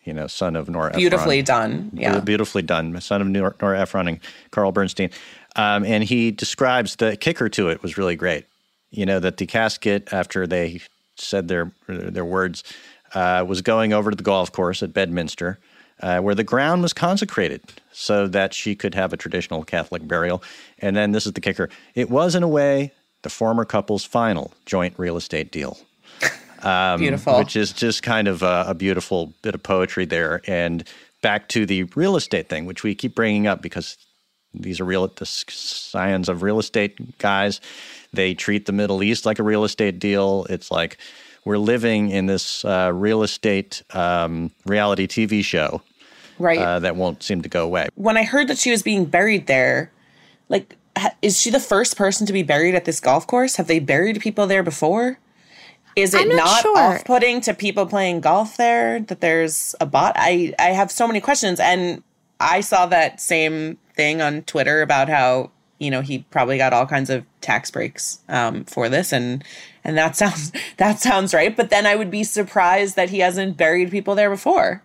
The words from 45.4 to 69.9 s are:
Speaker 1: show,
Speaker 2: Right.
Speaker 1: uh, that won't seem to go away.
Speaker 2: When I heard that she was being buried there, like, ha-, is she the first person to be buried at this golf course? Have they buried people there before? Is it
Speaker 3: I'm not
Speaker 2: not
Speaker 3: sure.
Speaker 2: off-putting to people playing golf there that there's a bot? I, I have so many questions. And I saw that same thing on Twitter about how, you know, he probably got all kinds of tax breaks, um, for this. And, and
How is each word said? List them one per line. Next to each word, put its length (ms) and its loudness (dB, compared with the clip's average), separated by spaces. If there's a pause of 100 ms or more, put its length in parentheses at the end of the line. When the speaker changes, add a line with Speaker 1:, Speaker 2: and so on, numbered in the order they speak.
Speaker 1:
show, 400 -2 (560)
Speaker 2:
Right. 200 2
Speaker 1:
uh, 220 0
that 160 -2
won't 260 -4
seem 200 -4
to 60 -10
go 160 0
away. 320 -2
Speaker 2:
When 200 2
I 80 2
heard 240 0
that 100 -4
she 120 0
was 120 2
being 220 0
buried 420 2
there, 460 2 (560)
like, 260 -2 (220)
ha-, 260 -2
is 180 2
she 100 0
the 100 4
first 360 2
person 300 0
to 60 -2
be 100 2
buried 320 4
at 120 0
this 120 -2
golf 280 2
course? 300 2
Have 120 -2
they 100 4
buried 420 2
people 260 0
there 160 2
before? 560 0 (760)
Is 180 4
it 80 4
Speaker 3:
I'm 80 2
not 80 4
Speaker 2:
not 260 4
Speaker 3:
sure. 160 4
Speaker 2:
off-putting 640 4
to 120 0
people 320 -2
playing 340 0
golf 380 2
there 420 2
that 220 -6
there's 580 0
a 60 -8
bot? 300 2
I, 420 2
I 120 6
have 200 2
so 160 0
many 160 0
questions. 360 0
And 440 2 (360)
I 220 2
saw 260 4
that 320 2
same 600 -2 (160)
thing 260 2
on 220 0
Twitter 400 2
about 260 4
how, 420 2 (280)
you 120 -4
know, 120 -2
he 160 -6 (120)
probably 280 0
got 160 4
all 100 6
kinds 240 -2
of 160 -2 (160)
tax 300 -2
breaks, 480 -8 (100)
um, 360 -2
for 260 -4
this. 200 0
And, 320 -2 (420)
and 120 -2